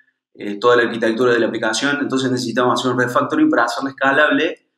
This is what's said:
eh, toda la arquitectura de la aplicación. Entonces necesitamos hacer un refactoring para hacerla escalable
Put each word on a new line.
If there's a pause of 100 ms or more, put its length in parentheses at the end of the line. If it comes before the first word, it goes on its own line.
(340)
eh,
toda
la
arquitectura
de
la
aplicación.
Entonces
necesitamos
hacer
un
refactoring
para
hacerla
escalable (100)